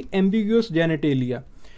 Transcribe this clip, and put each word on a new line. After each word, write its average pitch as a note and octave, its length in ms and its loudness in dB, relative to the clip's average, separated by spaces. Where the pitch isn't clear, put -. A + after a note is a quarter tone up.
ambiguous G#3+ 580 2
genitalia, D3 680 0